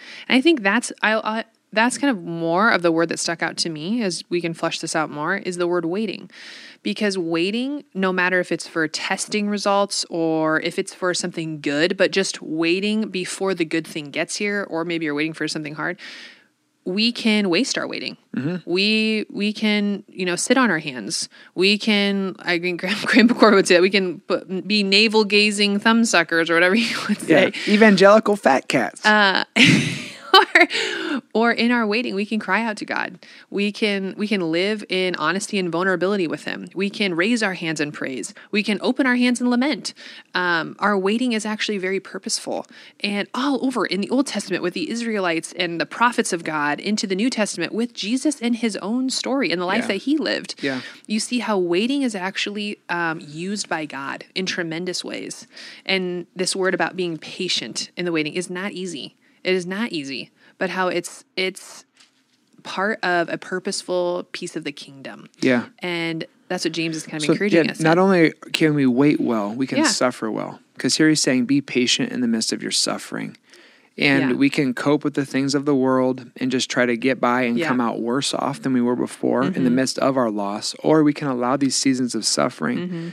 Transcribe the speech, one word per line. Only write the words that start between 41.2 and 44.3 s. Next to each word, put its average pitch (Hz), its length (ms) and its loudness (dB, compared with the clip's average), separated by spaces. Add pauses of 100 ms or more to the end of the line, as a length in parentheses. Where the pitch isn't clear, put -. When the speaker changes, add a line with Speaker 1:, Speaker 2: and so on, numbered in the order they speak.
Speaker 1:
is 214 140 -2
actually 214 320 -4
very 190 240 -4
purposeful. - 640 -8 (340)
And 202 340 -4
all 262 320 0
over 240 200 0
in 190 160 -2
the 190 80 -4
Old 262 180 2
Testament 190 340 -4